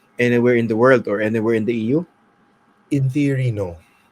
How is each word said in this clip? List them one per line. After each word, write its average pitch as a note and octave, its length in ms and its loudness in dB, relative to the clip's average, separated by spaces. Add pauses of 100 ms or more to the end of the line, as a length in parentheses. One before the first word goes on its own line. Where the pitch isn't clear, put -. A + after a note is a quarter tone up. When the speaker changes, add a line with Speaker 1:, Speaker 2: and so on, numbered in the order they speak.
(200)
Speaker 1:
anywhere A#2+ 400 2
in A#2 80 -2
the A2+ 80 -2
world A#2+ 320 4
or G#2+ 160 -2
anywhere A2+ 320 0
in A2 80 -2
the A2+ 80 -2
E A#2 240 -2
U? F3 80 -2 (880)
Speaker 2:
In C#3 160 0
theory, C3+ 400 -2
no. G2 320 -6 (320)